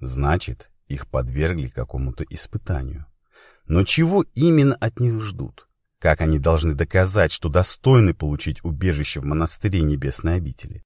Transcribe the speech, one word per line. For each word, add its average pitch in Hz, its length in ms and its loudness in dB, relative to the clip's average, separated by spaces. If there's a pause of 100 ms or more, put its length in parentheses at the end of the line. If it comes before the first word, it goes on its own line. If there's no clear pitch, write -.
Значит, 65 680 -4 (160)
их - 200 -10
подвергли 67 600 -2
какому-то 64 640 -6
испытанию. 67 760 -8 (600)
Но 87 200 2
чего 170 400 2 (100)
именно 143 400 4
от - 240 -4
них 117 220 0
ждут? 90 480 -12 (300)
Как 78 200 2
они 78 180 2
должны 80 360 2
доказать, 92 580 2
что - 160 -6
достойны 95 680 4
получить - 520 -4
убежище 73 560 -2
в - 20 -10
монастыре 80 600 -2
Небесной 73 520 -2
обители? - 500 -8